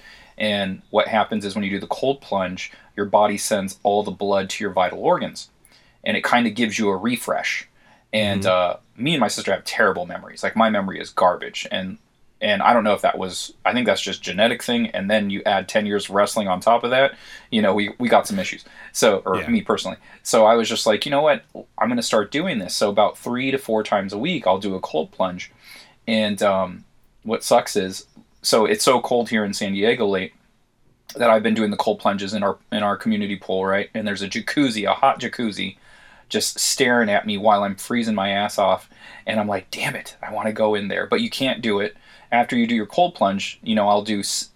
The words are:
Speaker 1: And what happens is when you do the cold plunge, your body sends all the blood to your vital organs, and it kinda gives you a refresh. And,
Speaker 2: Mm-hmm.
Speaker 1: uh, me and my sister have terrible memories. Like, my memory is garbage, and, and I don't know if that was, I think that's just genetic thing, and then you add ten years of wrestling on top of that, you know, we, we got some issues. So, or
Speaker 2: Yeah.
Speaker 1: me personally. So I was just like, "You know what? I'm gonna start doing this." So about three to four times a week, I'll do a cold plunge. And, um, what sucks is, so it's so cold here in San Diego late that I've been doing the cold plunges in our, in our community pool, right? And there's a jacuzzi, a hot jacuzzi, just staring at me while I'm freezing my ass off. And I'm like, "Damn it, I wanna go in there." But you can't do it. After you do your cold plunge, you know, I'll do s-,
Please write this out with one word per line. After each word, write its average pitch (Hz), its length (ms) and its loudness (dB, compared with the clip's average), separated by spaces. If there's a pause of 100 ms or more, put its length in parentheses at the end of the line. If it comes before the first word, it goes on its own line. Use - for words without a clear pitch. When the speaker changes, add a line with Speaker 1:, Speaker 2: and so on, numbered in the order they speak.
(380)
Speaker 1:
And 101 520 -2
what 104 180 2
happens 104 380 0
is 98 100 -6
when 104 80 -2
you 98 60 -2
do 98 100 -4
the 85 80 -10
cold - 320 -2
plunge, 92 500 -4 (280)
your 101 80 -2
body 104 320 4
sends 98 460 -4
all 101 200 2
the 101 80 -6
blood 98 380 -2
to - 140 -6
your 95 100 -4
vital 92 260 0
organs, 127 500 -2 (540)
and 107 140 -2
it - 80 -4
kinda 120 240 2
gives 107 280 -2
you 107 120 2
a 95 80 0
refresh. - 720 -4 (420)
And, 101 320 0
Speaker 2:
Mm-hmm. 92 80 2 (220)
Speaker 1:
uh, - 20 -4 (220)
me 147 160 0
and 139 80 2
my 101 80 2
sister 104 240 -2
have 92 100 -4
terrible 92 420 0
memories. - 380 -12
Like, 98 140 -2
my 113 120 4
memory 98 300 -2
is 85 120 -10
garbage, 87 600 0
and, 95 260 -6 (440)
and 101 220 0
I 120 100 6
don't 113 100 4
know 104 120 2
if - 80 -8
that - 160 0
was, 92 340 -8 (100)
I 95 80 2
think 120 140 0
that's 98 160 2
just 95 220 -6
genetic 110 400 0
thing, 120 240 0
and 95 240 -4
then 101 180 2
you 98 160 -4
add 98 240 0
ten 104 160 0
years 101 240 -2
of 95 60 -6
wrestling 101 320 2
on 92 120 0
top 117 240 4
of 120 60 -2
that, 131 240 2 (380)
you 110 100 2
know, 101 140 4
we, 104 240 -2
we 120 100 0
got 107 180 6
some 98 120 -4
issues. - 260 -8 (280)
So, 107 320 4
or 92 140 0
Speaker 2:
Yeah. 85 80 -6
Speaker 1:
me 113 140 0
personally. 95 360 -4 (260)
So 113 220 6
I 113 100 8
was 113 120 2
just 113 200 -4
like, 107 180 2
"You 147 60 -2
know 143 100 2
what? 147 220 2 (340)
I'm 110 100 2
gonna 120 140 0
start 104 300 0
doing 156 260 -2
this." 90 180 -6
So 104 140 2
about 101 280 2
three 127 340 -4
to 135 80 -2
four 110 240 -2
times 98 280 -2
a 101 60 -8
week, 151 300 -4
I'll 95 120 4
do 98 160 -4
a 90 60 -6
cold - 300 -6
plunge. 90 400 -4 (560)
And, 107 340 0
um, 95 420 0 (400)
what 110 200 -4
sucks - 320 2
is, 95 300 -4 (360)
so 113 240 4
it's 107 180 0
so 127 180 6
cold 120 280 0
here 110 160 0
in 101 80 -4
San 98 200 -4
Diego 107 340 2
late 92 260 -2 (840)
that 120 140 4
I've 110 140 6
been 110 100 2
doing 107 180 0
the 98 60 -4
cold 107 220 0
plunges 101 340 -2
in 104 100 -4
our, 95 140 0 (140)
in 107 120 -2
our 101 140 0
community 104 380 -2
pool, 95 300 -2
right? 98 280 0
And 107 140 -4
there's 101 160 -4
a 98 40 -6
jacuzzi, 110 640 -2
a 95 60 2
hot - 260 0
jacuzzi, 98 560 -6 (500)
just - 320 -4
staring 120 500 2
at 101 180 2
me 104 100 -2
while 104 260 4
I'm 98 120 -2
freezing 113 400 -2
my 98 140 -2
ass 101 280 -2
off. 95 320 2 (380)
And 110 120 -2
I'm 104 80 -2
like, 98 220 -6
"Damn - 260 -6
it, - 280 -14
I 107 100 -10
wanna 107 200 -4
go 107 200 2
in 101 140 -2
there." 92 180 -4
But 120 160 0
you - 80 -2
can't 123 320 -2
do 104 180 0
it. 104 160 -4 (360)
After 120 260 2
you 117 80 4
do 117 100 0
your 107 100 0
cold 175 300 2
plunge, - 460 -2
you 110 140 -2
know, 104 140 4
I'll 104 140 4
do 104 180 -2
s-, - 340 -6